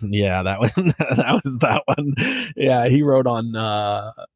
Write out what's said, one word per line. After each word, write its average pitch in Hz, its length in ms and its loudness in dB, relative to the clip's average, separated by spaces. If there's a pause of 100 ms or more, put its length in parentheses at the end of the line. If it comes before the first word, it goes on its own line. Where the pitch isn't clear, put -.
(120)
Yeah, 95 300 0
that 98 180 -4
one. 123 120 2
<laughs> 180 200 2 (240)
That 220 280 2
was 131 140 -6
that 151 280 2
one. 143 280 -2 (420)
Yeah, 127 320 2
he 139 140 4
wrote 131 240 4
on, 117 300 -2
uh, 104 560 -4 (240)